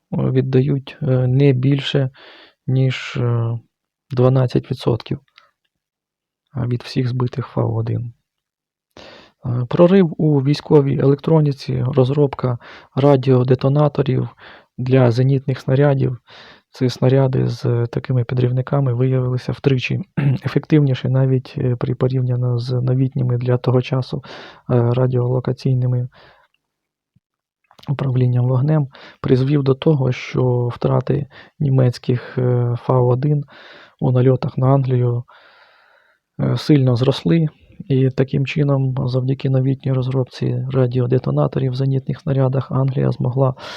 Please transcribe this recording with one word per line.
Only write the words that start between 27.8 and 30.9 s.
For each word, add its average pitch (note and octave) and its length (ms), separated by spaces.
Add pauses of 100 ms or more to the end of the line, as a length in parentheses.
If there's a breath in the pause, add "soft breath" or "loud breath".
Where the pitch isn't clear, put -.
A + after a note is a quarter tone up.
управлінням B2 600
вогнем, C#3 400 (320 loud breath)
призвів C#3 420
до C3 120
того, C3 380
що B2 560
втрати C3 580 (320 loud breath)